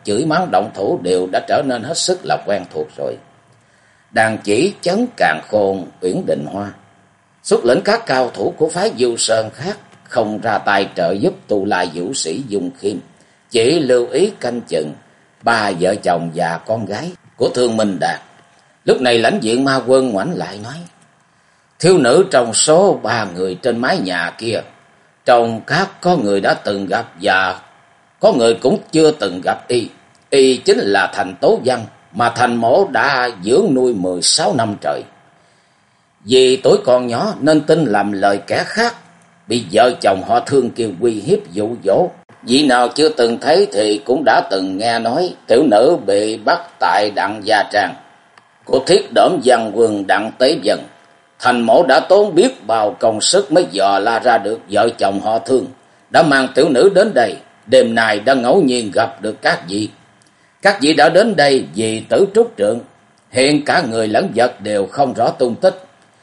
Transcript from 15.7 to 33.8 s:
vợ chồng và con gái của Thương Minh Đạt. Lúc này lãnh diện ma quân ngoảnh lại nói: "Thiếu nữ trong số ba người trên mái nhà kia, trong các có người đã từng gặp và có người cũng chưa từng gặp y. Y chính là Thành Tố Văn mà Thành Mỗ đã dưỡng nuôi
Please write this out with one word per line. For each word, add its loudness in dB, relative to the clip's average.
vợ 0
chồng -2
và -4
con -4
gái -8
của -2
Thương 0
Minh 0
Đạt. -4
Lúc 2
này 2
lãnh 2
diện 0
ma 0
quân 2
ngoảnh -4
lại -10
nói: -14
"Thiếu 4
nữ 4
trong 2
số 2
ba -2
người -6
trên 0
mái -2
nhà -4
kia, -4
trong 2
các -4
có 2
người 0
đã 0
từng -4
gặp -4
và 0
có 6
người 2
cũng 0
chưa 4
từng -4
gặp -4
y. -2
Y 4
chính 2
là 0
Thành -6
Tố 2
Văn -2
mà 0
Thành 0
Mỗ 2
đã 0
dưỡng 2
nuôi 2